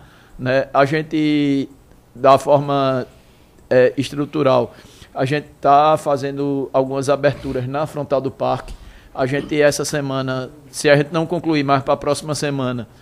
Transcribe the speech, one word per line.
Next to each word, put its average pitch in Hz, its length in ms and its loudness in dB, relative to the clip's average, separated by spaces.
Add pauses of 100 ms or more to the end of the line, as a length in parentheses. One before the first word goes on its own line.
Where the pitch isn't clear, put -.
(380)
né? 131 360 0
A 139 100 6
gente, 151 840 0 (460)
da 131 240 6
forma, 139 680 0 (640)
é, 127 260 4
estrutural, 135 760 0 (400)
a 135 100 -2
gente 143 220 -4 (140)
tá 151 360 4
fazendo 139 760 -4
algumas 135 360 -2
aberturas 135 580 -2
na 139 200 -4
frontal 139 340 -4
do 131 100 -4
parque. 127 440 -4 (400)
A 135 120 -2
gente, 143 340 -2
essa 147 240 2
semana, 135 680 -6 (200)
se - 200 0
a 143 60 8
gente 147 160 0
não 165 120 0
concluir 156 380 -2
mais 135 200 2
pra 143 140 0
próxima 147 380 -4
semana, 131 540 -6 (140)